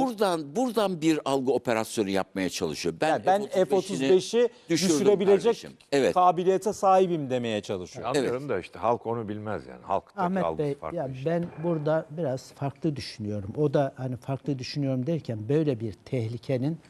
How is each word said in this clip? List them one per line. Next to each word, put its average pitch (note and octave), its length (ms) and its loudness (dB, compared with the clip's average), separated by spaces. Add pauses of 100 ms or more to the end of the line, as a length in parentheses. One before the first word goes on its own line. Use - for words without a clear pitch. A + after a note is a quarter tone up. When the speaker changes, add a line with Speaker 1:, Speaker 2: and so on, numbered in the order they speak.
Speaker 1:
Buradan, F3+ 500 -2
buradan G#3 460 0
bir D#3 240 2
algı C3+ 260 2
operasyonu A2 580 0
yapmaya F#2+ 400 0
çalışıyor. E2 520 -2
Ben D#3 80 2
Speaker 2:
Yani C3+ 160 0
ben G3+ 220 2
Speaker 1:
F F#3+ 280 2
otuz F#3 160 0
beşini F#3 80 -4
Speaker 2:
F C3 60 0
otuz - 100 2
beşi A3+ 340 2 (200)
Speaker 1:
düşürdüm E3 260 2
Speaker 2:
düşürebilecek F3+ 480 4
Speaker 1:
kardeşim. G3+ 280 -2 (200)
Evet. B2 220 4
Speaker 2:
kabiliyete F3+ 600 4
sahibim F#3 560 4
demeye A#2 320 0
çalışıyor. G2+ 460 -6
Speaker 3:
Anlıyorum B2+ 380 -2
Speaker 1:
Evet. C#3 40 -10
Speaker 3:
da G2+ 100 0
işte F2 200 -12
halk A2+ 280 0
onu A2+ 220 -4
bilmez G#2 380 -6
yani. B1 160 -18
Halktaki - 380 -2
Speaker 4:
Ahmet F3+ 220 0
Speaker 3:
algısı D#3+ 240 -2
Speaker 4:
Bey, C#3+ 80 -4
Speaker 3:
farklı E3 220 -8
Speaker 4:
ya C#3+ 100 -4
Speaker 3:
işte. C3 220 -6
Speaker 4:
ben E3+ 160 0 (180)
burada D#3+ 460 0
biraz D3 440 -6
farklı C#3+ 420 -4
düşünüyorum. G#2 640 -8
O D3 160 2
da C#3 240 2
hani B2+ 200 -6
farklı C#3 420 -6
düşünüyorum C3 480 -4
derken A#2 420 -4
böyle C#3+ 300 2
bir A2 140 -6
tehlikenin B2+ 840 -4 (120)